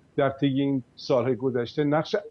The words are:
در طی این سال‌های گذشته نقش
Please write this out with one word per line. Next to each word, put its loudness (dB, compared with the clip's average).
در 2
طی 0
این 0
سال‌های 0
گذشته -2
نقش 0